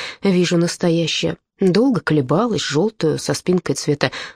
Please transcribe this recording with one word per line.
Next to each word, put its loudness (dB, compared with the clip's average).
вижу 2
настоящее. 0
Долго 2
колебалась, 0
желтую, -2
со -4
спинкой -2
цвета -2